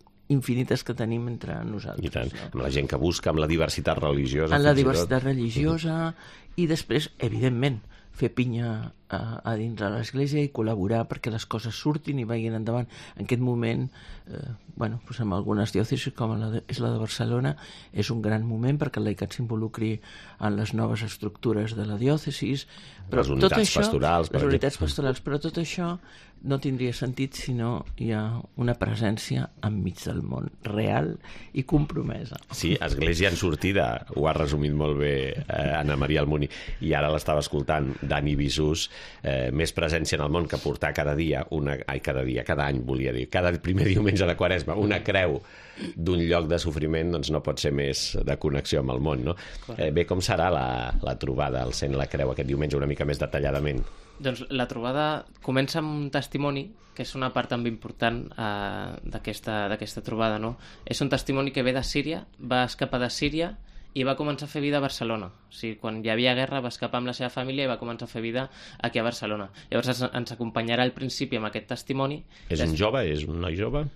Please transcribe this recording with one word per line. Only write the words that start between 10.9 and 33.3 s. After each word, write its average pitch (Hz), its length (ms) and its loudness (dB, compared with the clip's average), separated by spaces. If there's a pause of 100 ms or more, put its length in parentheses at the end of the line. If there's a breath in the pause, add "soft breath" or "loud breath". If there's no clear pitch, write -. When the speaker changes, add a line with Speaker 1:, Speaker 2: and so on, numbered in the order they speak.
Speaker 1:
perquè - 240 -4
les 110 140 -4
coses 113 280 -4
surtin 151 460 0
i 117 40 -2
vagin 113 300 0
endavant. 113 320 0 (300 loud breath)
En - 80 -6
aquest 123 180 2
moment, 120 480 0 (380 loud breath)
eh, - 100 -10 (380)
bueno, 113 280 -2
doncs - 160 -8
amb 104 140 0
algunes 104 380 2
diòcesis, 123 420 0
com 110 240 -2
la 110 100 -2
de, 113 200 -2
és 117 100 -2
la 117 140 0
de 113 60 0
Barcelona, 120 580 0 (360 loud breath)
és 104 180 0
un 113 120 -2
gran 110 240 2
moment 120 320 2
perquè 143 200 -2
el 107 60 0
laicat 104 280 -2
s'involucri 110 680 -2 (400 loud breath)
en 104 160 2
les 107 180 0
noves 110 280 0
estructures 110 760 -2
de 104 100 -2
la 104 120 -2
diòcesis. 139 720 0 (420 loud breath)
Però - 80 4
Speaker 2:
Les - 80 6
Speaker 1:
tot 139 100 2
Speaker 2:
unitats 190 260 6
Speaker 1:
això, - 180 4
Speaker 2:
pastorals, 85 480 4
per - 80 -2
Speaker 1:
les 139 60 4
Speaker 2:
exemple. 101 60 4
Speaker 1:
unitats 139 300 2
pastorals, 131 460 0
però 143 160 0
tot 165 180 -4
això 175 400 -2 (460 loud breath)
no 139 160 2
tindria 127 320 0
sentit 135 420 -2
si - 200 -4
no 117 320 -2 (100)
hi 117 160 0
ha 110 260 0 (180)
una 120 180 2
presència 107 760 0 (140)
enmig 101 420 0
del - 180 -2
món, - 280 -4 (120)
real 110 560 0 (360 loud breath)
i 135 100 0
compromesa. - 720 0 (140)
Speaker 2:
Sí, - 280 2
Església 82 520 2